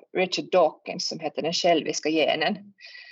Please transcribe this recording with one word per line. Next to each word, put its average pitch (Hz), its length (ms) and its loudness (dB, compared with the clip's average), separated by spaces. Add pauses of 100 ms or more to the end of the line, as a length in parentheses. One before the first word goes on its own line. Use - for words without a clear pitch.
(180)
Richard 180 340 -2
Dawkins 180 560 2
som - 120 -8
heter 160 220 -6
Den 170 120 -2
själviska - 560 0
genen. 160 480 0 (540)